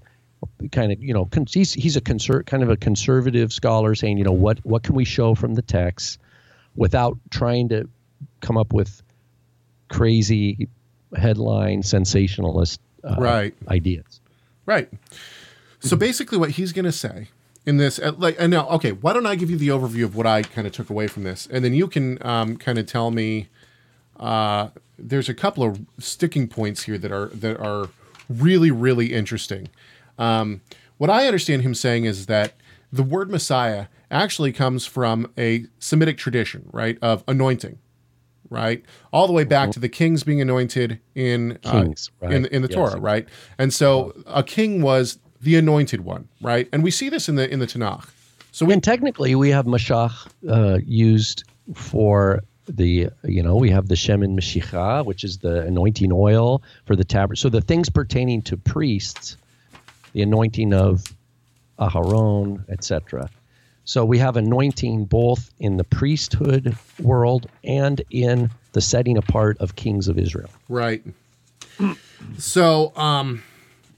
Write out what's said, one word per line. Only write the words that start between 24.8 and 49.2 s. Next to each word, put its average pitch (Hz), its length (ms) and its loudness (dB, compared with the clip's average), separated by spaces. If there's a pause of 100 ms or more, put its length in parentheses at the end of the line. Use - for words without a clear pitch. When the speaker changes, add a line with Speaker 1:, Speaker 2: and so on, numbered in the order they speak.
Speaker 2:
there's 127 300 -4
a 123 60 -6
couple 196 300 -2
of 104 160 -2 (180)
sticking 151 500 -4
points 104 360 -6
here 107 140 -6
that 98 140 -8
are, 101 160 -6
that 110 320 -6
are 104 280 -6 (400)
really, 165 420 4
really 120 420 2
interesting. 101 560 -6 (500)
Um, 110 420 -2 (380)
what 156 120 2
I 247 160 4
understand 160 360 0
him 127 120 0
saying 117 300 0
is 98 220 -4
that 107 280 0 (380)
the 131 100 0
word 185 280 -2
Messiah 120 560 -2 (240)
actually 151 420 -2
comes 127 340 -2
from 117 520 -2
a 117 280 0 (120)
Semitic 156 400 0
tradition, - 540 -4
right, 113 300 -4
of 113 240 0
anointing, 131 520 0 (720)
right, 117 340 -4 (280)
all 180 140 4
the 180 60 2
way 160 120 4
back 139 220 2
Speaker 1:
Mm-hmm. 101 60 0
Speaker 2:
to - 80 -10
the 120 80 -2
kings 165 360 2
being 147 160 0
anointed 127 580 0 (160)
in, 120 500 -2
uh, 117 60 -8 (120)
Speaker 1:
Kings, 80 280 -4 (100)
right. 90 120 -4
Speaker 2:
in, 131 140 2
in 131 160 -2
the 131 60 -2
Speaker 1:
Yes. 90 60 -8
Speaker 2:
Torah, 98 260 0
right? 104 260 -2 (300)
And 131 160 0
so 135 400 2 (140)
a 143 160 0
king 208 400 0
was 131 360 2 (220)
the 156 160 4
anointed 151 460 2
one, 90 260 -12 (140)
right? 120 300 0
And 151 120 2
we 180 80 2
see 269 160 -4
this 294 200 -4
in 151 60 0
the, 131 160 0
in 135 80 -2
the 123 80 -2
Tanakh. 104 440 -6 (420)
So - 140 -2
we 196 80 6
Speaker 1:
And 190 100 2
technically, 226 500 0